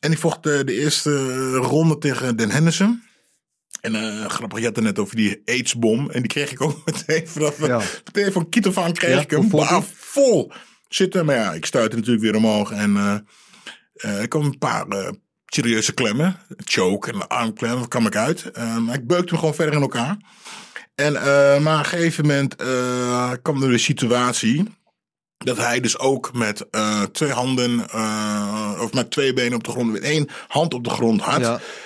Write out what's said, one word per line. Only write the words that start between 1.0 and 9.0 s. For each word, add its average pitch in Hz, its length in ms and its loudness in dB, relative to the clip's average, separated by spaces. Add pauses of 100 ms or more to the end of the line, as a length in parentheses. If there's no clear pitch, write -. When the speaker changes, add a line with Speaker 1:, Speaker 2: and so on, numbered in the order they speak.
Speaker 1:
eh, 131 580 0
ronde 156 300 4
tegen 127 380 0
Dan 110 140 0
Henderson. 170 520 2 (760)
En, 110 140 -4
eh, 107 320 -4
grappig, 113 320 -6
je 113 60 -2
had 110 120 0
het 110 80 0
net 104 140 0
over 104 180 -4
die 104 280 0
aids-bom. 120 680 0
En 123 100 -2
die 117 100 -2
kreeg 143 220 -2
ik 131 80 -8
ook 147 220 -2
<laughs> - 40 -6
meteen 160 420 -4
vanaf, 151 380 -2
Speaker 2:
Ja. 123 140 2 (240)
Speaker 1:
meteen 202 280 -2
van 170 160 0
kiet 220 180 2
af 196 120 0
aan 175 140 0
kreeg 175 220 2